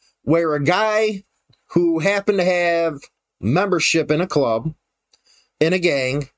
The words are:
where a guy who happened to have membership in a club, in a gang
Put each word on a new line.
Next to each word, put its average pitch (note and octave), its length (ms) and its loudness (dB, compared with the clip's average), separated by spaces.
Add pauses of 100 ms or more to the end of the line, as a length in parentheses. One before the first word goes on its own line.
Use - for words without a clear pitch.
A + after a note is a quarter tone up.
(220)
where D#3+ 320 0
a D3 80 -2
guy G#3+ 640 0 (480)
who E3+ 260 2
happened G3+ 400 0
to F3 60 0
have E3+ 560 0 (400)
membership E3 720 0
in - 100 2
a F3+ 60 -2
club, C3 480 -2 (840)
in D#3+ 140 2
a F#3 60 0
gang C#3+ 580 -2